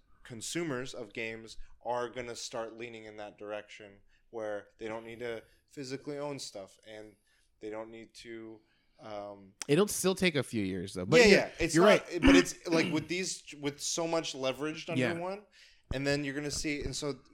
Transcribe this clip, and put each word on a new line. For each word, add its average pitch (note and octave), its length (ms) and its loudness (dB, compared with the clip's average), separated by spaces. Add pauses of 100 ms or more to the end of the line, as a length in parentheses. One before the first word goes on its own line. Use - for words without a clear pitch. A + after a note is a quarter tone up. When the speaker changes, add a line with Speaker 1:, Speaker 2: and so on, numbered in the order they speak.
(240)
Speaker 1:
consumers C3 720 -6
of A2+ 180 -12
games A2+ 440 -8 (280)
are B2 240 -2
gonna A#2+ 280 -8
start A2+ 400 -8
leaning A2+ 280 -12
in G#2+ 140 -14
that G#2 200 -12
direction G#2 480 -10 (440)
where G#2+ 360 -6 (120)
they A2 100 -8
don't A2+ 180 -8
need A2+ 140 -12
to A#2 220 -6 (320)
physically C#3 440 -8
own C#3+ 200 -6
stuff, F#2+ 400 -12 (180)
and G#2+ 120 -14 (520)
they A2 100 -8
don't A2 200 -8
need A2+ 180 -16 (140)
to, A2+ 340 -14 (460)
um, G2+ 500 -10 (160)
Speaker 2:
It'll F3+ 200 4
still F#3 260 0
take F3+ 220 2
a B2+ 60 2
few A2 220 -2
years, F#2 300 -4
though. F2+ 100 -4
But A#2 160 8
Speaker 1:
Yeah, A3+ 60 10
Speaker 2:
you're, F#3+ 120 10
Speaker 1:
yeah, G#2+ 100 0 (100)
it's D#3+ 160 0
Speaker 2:
you're E3+ 120 8
Speaker 1:
not, F#3+ 240 8
Speaker 2:
right. E3+ 120 -4
Speaker 1:
but - 140 10
it's, - 260 6
Speaker 2:
<clears throat> - 60 -10
Speaker 1:
like, E3 240 4
with D3+ 160 -2
these, F#3 340 -4 (180)
with C#3+ 200 -4
so - 260 -2
much E3 280 0
leveraged C#3 540 -4
under D3 120 0
Speaker 2:
Yeah. B2 140 2
Speaker 1:
one, F#3 260 -6 (520)
and C3+ 140 -2
then C#3+ 180 2
you're C#3 100 -4
gonna D3 160 -4
see, D3 320 -2
and C3 120 -6
so D3 220 -4 (180)